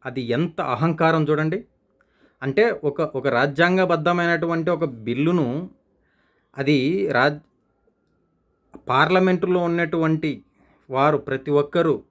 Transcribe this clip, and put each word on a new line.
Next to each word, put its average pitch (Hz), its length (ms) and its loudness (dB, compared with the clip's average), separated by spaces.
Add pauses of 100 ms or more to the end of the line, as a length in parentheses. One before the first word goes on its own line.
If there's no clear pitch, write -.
అది 127 160 -8 (140)
ఎంత 165 200 -2 (180)
అహంకారం 160 540 2
చూడండి. 156 300 0 (840)
అంటే 170 200 2 (240)
ఒక, 143 100 -6 (200)
ఒక 139 80 -2 (100)
రాజ్యాంగబద్ధమైనటువంటి 170 1400 0
ఒక 160 80 -2 (200)
బిల్లును 147 420 0 (1120)
అది 143 160 2 (400)
రాజ్-, 147 280 0 (1500)
పార్లమెంటులో 180 760 2
ఉన్నటువంటి 160 640 0 (560)
వారు 139 300 2 (100)
ప్రతి 135 320 -4
ఒక్కరూ 156 340 0 (160)